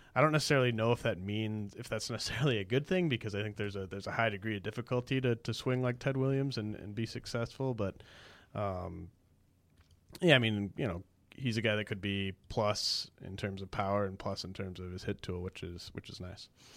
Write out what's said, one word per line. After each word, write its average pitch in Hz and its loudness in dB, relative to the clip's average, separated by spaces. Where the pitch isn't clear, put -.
I 127 6
don't 156 8
necessarily 139 6
know 113 4
if 117 0
that 95 0
means, 104 -2
if 117 -10
that's 110 -4
<laughs> - -6
necessarily 117 0
a 101 -2
good 120 0
thing, 180 2
because 110 -2
I 101 0
think 107 -4
there's 104 -4
a, 98 -4
there's 98 -8
a 98 -4
high 113 4
degree 104 -2
of 92 -8
difficulty 123 -2
to, 120 4
to 113 -4
swing 127 0
like 123 0
Ted 135 0
Williams 135 2
and, 107 -2
and 104 -10
be 113 0
successful. 120 -2
But, 101 -2
um, 90 -4
yeah, 165 10
I 127 8
mean, 104 2
you 139 0
know, 90 -4
he's 117 0
a 113 4
guy 107 4
that 107 0
could 101 -4
be 98 -2
plus - 0
in 98 -10
terms 95 -4
of 98 -10
power 101 0
and 95 -6
plus - -4
in 95 -8
terms 92 -8
of 90 -8
his 92 -8
hit - -4
tool, 90 -4
which - -8
is, 87 -10
which - -10
is - -14
nice. 90 -12